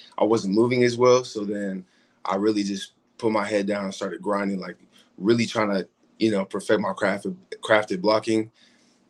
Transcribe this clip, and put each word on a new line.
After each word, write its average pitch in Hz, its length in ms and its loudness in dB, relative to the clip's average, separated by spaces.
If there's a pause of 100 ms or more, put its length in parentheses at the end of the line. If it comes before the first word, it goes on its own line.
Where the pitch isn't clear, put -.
(180)
I - 60 2
wasn't 101 300 2
moving 123 300 4
as 117 140 0
well. 123 260 6
So 104 220 -8
then 101 400 -6 (400)
I 95 100 -2
really 104 260 2
just 98 300 -6 (240)
put 110 160 -2
my 101 140 0
head 101 200 0
down 101 180 -4
and 95 100 -8
started 90 260 -8
grinding, 98 400 -2
like, 90 160 -12 (400)
really 113 300 2
trying 107 240 0
to, 95 180 -2 (300)
you 110 120 2
know, 98 140 0
perfect 98 380 0
my 98 100 -4
craft, 101 340 -2 (360)
crafted 107 400 0
blocking. 110 480 0 (600)